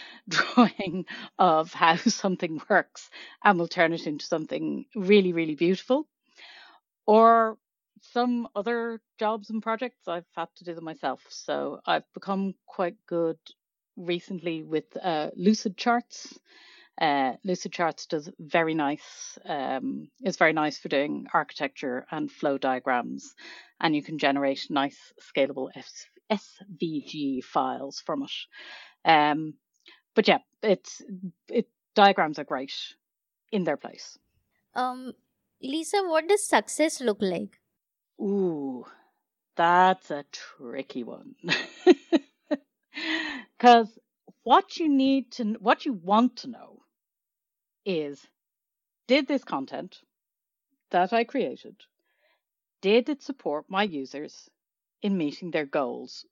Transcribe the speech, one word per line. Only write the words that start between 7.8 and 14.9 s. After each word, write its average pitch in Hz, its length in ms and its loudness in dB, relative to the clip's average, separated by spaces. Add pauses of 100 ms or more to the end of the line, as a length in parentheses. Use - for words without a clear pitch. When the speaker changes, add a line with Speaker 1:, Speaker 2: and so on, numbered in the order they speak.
Speaker 1:
some 240 440 -2
other 233 440 -4 (180)
jobs 214 320 -4
and 220 120 -6
projects, 226 460 -6
I've 175 260 -6
had 170 220 -8
to - 80 -20
do 170 100 -10
them 165 100 -12
myself. 151 440 -6
So 143 580 -6
I've 170 280 -2
become 196 400 -4 (120)
quite 175 300 -4 (100)
good 165 320 -2 (580)
recently 170 680 -6
with, 156 360 -4